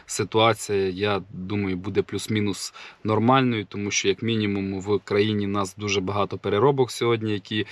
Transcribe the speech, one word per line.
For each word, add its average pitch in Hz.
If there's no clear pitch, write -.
ситуація, 104
я 98
думаю, 95
буде 98
плюс-мінус 104
нормальною, 113
тому 101
що, -
як 95
мінімум, 101
в 98
країні 104
в 98
нас 98
дуже 101
багато 98
переробок 117
сьогодні, 113
які, 104